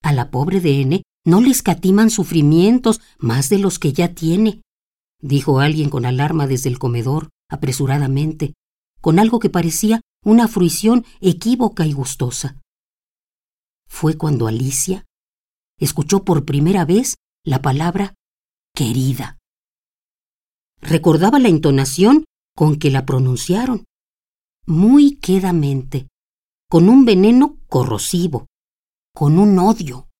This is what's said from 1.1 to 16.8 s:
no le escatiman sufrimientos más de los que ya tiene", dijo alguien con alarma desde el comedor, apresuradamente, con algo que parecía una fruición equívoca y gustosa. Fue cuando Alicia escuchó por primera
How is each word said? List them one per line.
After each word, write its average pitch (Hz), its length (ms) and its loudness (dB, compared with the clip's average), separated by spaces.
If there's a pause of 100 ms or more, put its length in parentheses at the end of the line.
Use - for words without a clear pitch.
no 180 180 4
le 262 100 4
escatiman 208 580 2
sufrimientos 190 880 2 (200)
más 123 300 -2
de 202 100 2
los 196 180 -2
que 139 160 -2
ya 175 220 -2
tiene", 190 460 -2 (600)
dijo 135 380 0
alguien 147 320 -2
con 123 140 -4
alarma 143 420 -2
desde 131 220 -4
el 123 100 -6
comedor, 127 500 -4 (200)
apresuradamente, 143 1040 -4 (480)
con 165 180 2
algo 226 200 2
que 208 120 -2
parecía 208 500 -2 (220)
una 226 240 4
fruición 214 580 0 (160)
equívoca 202 640 -2
y 151 80 -2
gustosa. 131 680 -8 (1300)
Fue 156 300 -4
cuando 139 300 -2
Alicia 131 580 -6 (760)
escuchó 180 440 -2
por 156 200 0
primera 156 420 0